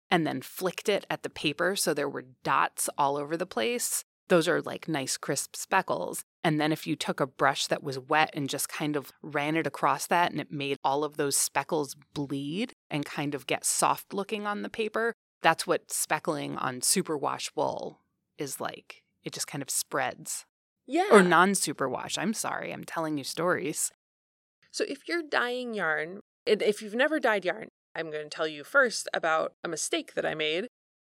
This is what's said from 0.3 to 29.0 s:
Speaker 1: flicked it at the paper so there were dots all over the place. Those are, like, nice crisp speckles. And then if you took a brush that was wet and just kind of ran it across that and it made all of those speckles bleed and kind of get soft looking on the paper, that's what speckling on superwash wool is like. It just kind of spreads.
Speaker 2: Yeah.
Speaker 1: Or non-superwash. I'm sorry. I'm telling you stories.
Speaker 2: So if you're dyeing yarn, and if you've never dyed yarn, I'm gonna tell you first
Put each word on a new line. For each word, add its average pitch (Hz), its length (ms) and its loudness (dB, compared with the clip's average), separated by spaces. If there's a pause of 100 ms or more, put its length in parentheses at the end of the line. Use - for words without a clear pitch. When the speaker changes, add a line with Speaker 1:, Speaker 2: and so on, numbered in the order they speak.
Speaker 1:
flicked - 480 -4
it 202 200 0
at 156 120 -4
the - 80 -6
paper 175 460 0
so 180 180 0
there 143 160 0
were 131 160 -8 (180)
dots 151 540 2
all 143 180 4
over 147 220 -2
the 180 80 -4
place. 233 580 -2 (240)
Those 170 200 6
are, 147 140 2
like, - 260 -8
nice 139 280 -2
crisp - 400 -4
speckles. - 680 0 (200)
And 156 160 2
then 151 120 4
if 156 160 -2
you 156 80 0
took - 240 -4
a 143 80 2
brush 139 400 2
that - 160 -2
was 139 160 -6
wet 151 340 2
and 139 160 -2
just - 200 -4
kind 147 260 -2
of 135 160 -6 (100)
ran 151 340 -2
it 160 120 0
across 143 400 0
that 175 240 4
and 151 100 -4
it - 100 -10
made 139 320 -2
all 147 200 2
of 151 140 -4
those 143 200 2
speckles 143 580 0 (200)
bleed 147 580 -4 (160)
and 143 160 -4
kind 147 300 -4
of 127 100 -10
get - 200 0
soft - 500 0
looking 208 320 -6
on 208 160 -4
the 208 60 -8
paper, 220 440 -2 (280)
that's 165 260 4
what - 240 0
speckling 143 640 -2
on 127 240 -4
superwash 139 760 0
wool - 460 -2 (360)
is 139 220 -6
like. - 440 -8 (200)
It 156 100 -8
just - 140 -4
kind 143 140 -6
of 131 80 -8
spreads. - 760 -4 (400)
Speaker 2:
Yeah. 339 260 2
Speaker 1:
Or 208 100 12
non-superwash. 160 960 2
I'm 214 160 -2
sorry. - 380 -6
I'm - 120 -10
telling 160 340 -4
you 135 60 -6
stories. 165 680 -2 (800)
Speaker 2:
So - 160 -2
if - 200 -10
you're 330 160 -2
dyeing 247 500 -2
yarn, 170 480 -2 (240)
and 208 160 4
if 208 200 2
you've 208 140 -8
never 294 240 2
dyed 208 260 2
yarn, 190 220 -2 (260)
I'm 165 180 -6
gonna 151 180 -8
tell 160 180 -2
you 151 160 -8
first 254 500 2